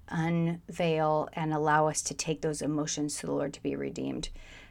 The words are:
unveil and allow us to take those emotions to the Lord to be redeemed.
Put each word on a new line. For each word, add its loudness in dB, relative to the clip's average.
unveil 2
and 0
allow 6
us 0
to -4
take -4
those -2
emotions -2
to -8
the -2
Lord -2
to -16
be -2
redeemed. -4